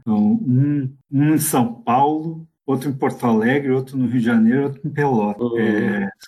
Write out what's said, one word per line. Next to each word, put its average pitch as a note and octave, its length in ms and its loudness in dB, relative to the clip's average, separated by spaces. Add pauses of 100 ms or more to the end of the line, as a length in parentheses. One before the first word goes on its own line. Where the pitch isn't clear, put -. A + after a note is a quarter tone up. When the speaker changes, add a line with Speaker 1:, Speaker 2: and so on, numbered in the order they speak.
Speaker 1:
Então, G#2+ 180 -2
um, C3 720 0 (200)
um D3 220 2
em D3+ 40 2
São A#2+ 340 0
Paulo, D3+ 760 -2 (180)
outro C3+ 240 -2
em C3 40 -4
Porto C3 300 -4
Alegre, B2 460 2
outro C3 260 -2
no B2+ 100 0
Rio A#2+ 120 -2
de A2+ 80 0
Janeiro, A#2+ 380 4
outro C#3+ 200 -6
em D3+ 60 -6
Pelotas. A#2+ 640 0
Speaker 2:
Uhum. A#2 60 -2
Speaker 1:
É, G2+ 520 0 (180)